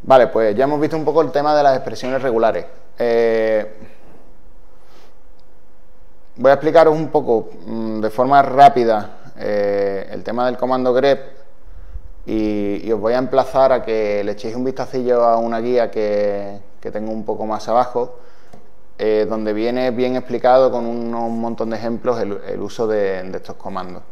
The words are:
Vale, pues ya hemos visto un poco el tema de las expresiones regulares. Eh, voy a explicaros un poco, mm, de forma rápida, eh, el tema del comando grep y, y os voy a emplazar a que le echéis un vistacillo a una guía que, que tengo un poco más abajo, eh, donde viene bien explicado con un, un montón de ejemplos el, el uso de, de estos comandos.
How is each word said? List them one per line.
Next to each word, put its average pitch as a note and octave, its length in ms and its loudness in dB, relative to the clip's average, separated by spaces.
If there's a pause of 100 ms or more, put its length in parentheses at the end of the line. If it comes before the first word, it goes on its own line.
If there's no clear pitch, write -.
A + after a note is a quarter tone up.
Vale, B2+ 240 8
pues A2 280 2
ya B2+ 80 2
hemos D3 160 0
visto D#3 180 0
un D#3 80 -2
poco D#3 160 2
el C#3+ 100 0
tema D3 240 2
de D3 60 4
las C3+ 140 6
expresiones B2+ 460 -4
regulares. A2+ 440 2 (320)
Eh, A2+ 720 2 (2750)
voy B2 120 4
a C#3+ 60 8
explicaros D#3 400 6
un D#3 140 -2
poco, B2 400 0 (160)
mm, A2 360 -4
de G#2+ 80 0
forma C3+ 320 4
rápida, A#2 760 6 (200)
eh, G2+ 760 0
el G2+ 120 -8
tema A#2+ 240 0
del B2 100 -2
comando B2+ 340 2
grep C3 280 4 (1040)
y, G#2 580 -2
y G#2 80 -2
os A2 80 0
voy A2 140 0
a B2+ 60 2
emplazar C3 520 2
a A#2+ 120 2
que G#2 400 0
le G#2 80 -2
echéis A2 240 -8
un B2+ 80 -4
vistacillo B2 600 0
a A#2 140 4
una A#2 220 -2
guía A#2+ 320 0
que, G#2 680 -2 (200)
que - 100 -8
tengo G#2+ 220 -6
un A2 120 -6
poco A2 220 -4
más G#2+ 220 -4
abajo, B2 500 0 (800)
eh, G#2+ 320 2
donde G#2+ 240 -2
viene A#2+ 380 0
bien B2 240 0
explicado B2+ 560 4
con A#2 160 -2
un, A#2 260 -4
un A#2 260 -4
montón A#2 300 -4
de A2+ 80 -4
ejemplos A#2 420 -2
el, G2+ 280 -4
el G2 120 -6
uso G2+ 280 -4
de, G2 340 0
de F#2 160 -8
estos F2+ 180 -10
comandos. F#2 460 -8 (100)